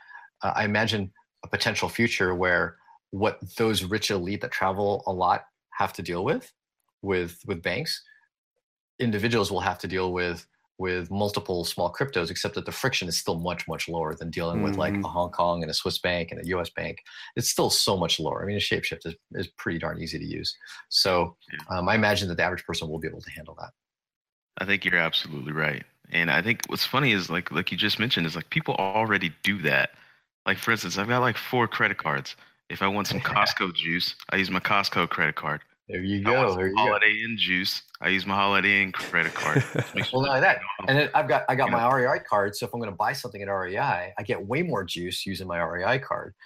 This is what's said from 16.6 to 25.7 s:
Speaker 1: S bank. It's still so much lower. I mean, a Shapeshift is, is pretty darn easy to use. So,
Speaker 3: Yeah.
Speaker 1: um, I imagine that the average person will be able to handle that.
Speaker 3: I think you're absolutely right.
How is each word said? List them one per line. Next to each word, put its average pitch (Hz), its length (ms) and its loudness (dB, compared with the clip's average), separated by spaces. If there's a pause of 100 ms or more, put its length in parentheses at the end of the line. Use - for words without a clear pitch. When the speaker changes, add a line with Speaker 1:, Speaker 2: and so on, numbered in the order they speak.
Speaker 1:
S 85 100 -4
bank. 82 320 -8 (320)
It's - 160 0
still 143 180 2
so - 280 2
much 85 240 2
lower. 76 220 -2
I 92 40 -4
mean, 104 100 -2
a 101 40 0
Shapeshift - 440 -2
is, 82 100 -8 (180)
is 85 160 -6 (100)
pretty 85 220 -4
darn 82 200 -4
easy 80 180 -6
to - 60 -8
use. - 300 -6 (340)
So, 87 480 4 (160)
Speaker 3:
Yeah. 76 260 -6
Speaker 1:
um, 90 100 0
I 107 80 4
imagine 104 320 4
that 85 80 -2
the 85 80 2
average 90 200 -2
person 82 240 -4
will 80 120 -6
be 78 80 -4
able - 120 -10
to - 120 -16
handle 80 260 -16
that. 82 140 -14 (840)
Speaker 3:
I 95 60 -2
think 95 200 0
you're 90 120 2
absolutely 78 560 0
right. 76 320 -2 (260)